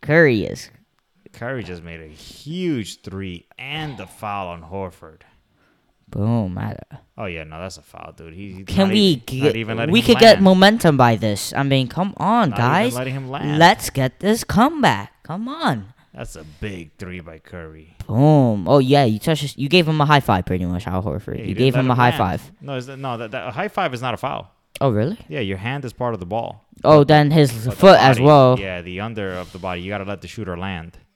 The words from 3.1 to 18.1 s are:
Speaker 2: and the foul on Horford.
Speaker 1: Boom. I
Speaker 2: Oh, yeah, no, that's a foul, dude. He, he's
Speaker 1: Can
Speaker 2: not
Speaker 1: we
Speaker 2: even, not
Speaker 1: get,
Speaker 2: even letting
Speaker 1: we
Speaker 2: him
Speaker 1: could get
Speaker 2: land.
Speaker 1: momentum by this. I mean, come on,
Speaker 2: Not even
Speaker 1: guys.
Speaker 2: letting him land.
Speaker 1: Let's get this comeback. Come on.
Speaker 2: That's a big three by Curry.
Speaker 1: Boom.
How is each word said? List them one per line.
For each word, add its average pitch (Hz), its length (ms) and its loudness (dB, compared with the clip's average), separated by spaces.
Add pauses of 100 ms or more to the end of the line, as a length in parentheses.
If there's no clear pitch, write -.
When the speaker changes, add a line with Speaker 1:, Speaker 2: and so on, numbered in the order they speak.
Speaker 2:
and 143 380 -12
the 95 100 -16
foul 101 400 -10
on 85 160 -14
Horford. 85 600 -14 (840)
Speaker 1:
Boom. 101 500 -4
I 107 200 -10 (400)
Speaker 2:
Oh, 117 80 -12
yeah, 85 180 -12
no, 78 160 -18
that's 90 180 -14
a - 40 -20
foul, 80 340 -20
dude. 82 180 -20
He, 98 200 -16
he's 92 120 -18
Speaker 1:
Can - 220 0
Speaker 2:
not - 60 -2
Speaker 1:
we 110 60 2
Speaker 2:
even, 180 200 2
not - 60 -20 (260)
Speaker 1:
get, 107 60 -2
Speaker 2:
even 113 200 -6
letting 117 160 -2
Speaker 1:
we 233 60 6
Speaker 2:
him 226 60 -2
Speaker 1:
could 233 140 6
get 226 160 10
Speaker 2:
land. - 100 2
Speaker 1:
momentum 190 520 6
by 120 200 4
this. 104 360 -4
I 139 100 -4
mean, 135 260 -2
come - 260 -6
on, 208 360 0
Speaker 2:
Not - 80 -8
even 117 100 2
Speaker 1:
guys. 208 260 -2
Speaker 2:
letting 127 180 -8
him 135 160 -10
land. 147 300 -4
Speaker 1:
Let's 180 300 4
get - 320 -4
this 214 240 -2
comeback. 214 760 0
Come 208 260 -10
on. 156 440 -6 (200)
Speaker 2:
That's - 240 -16
a 80 80 -20 (160)
big 90 360 -12
three 90 220 -14
by 80 200 -20
Curry. 80 560 -20 (120)
Speaker 1:
Boom. 120 640 4